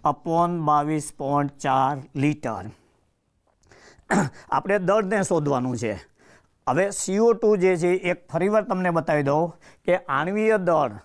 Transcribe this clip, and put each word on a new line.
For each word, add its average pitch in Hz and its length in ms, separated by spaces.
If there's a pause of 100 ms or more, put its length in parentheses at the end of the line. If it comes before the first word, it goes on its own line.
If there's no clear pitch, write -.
upon 170 420 (160)
બાવીસ 147 400 (120)
પોઇન્ટ 143 440
ચાર 135 320 (280)
લિટર. 117 440 (1900)
આપણે 202 200 (120)
દળને 208 280 (120)
શોધવાનું 139 520
છે. 104 140 (720)
હવે 156 180 (140)
સી 190 260
ઓ 233 80
ટુ 214 160 (140)
જે 185 180
છે, 175 100 (200)
એક - 100 (100)
ફરીવાર 202 380
તમને 185 280
બતાવી 151 320
દઉં 160 220 (340)
કે 180 120 (200)
આણ્વીય 208 420 (100)
દળ 143 360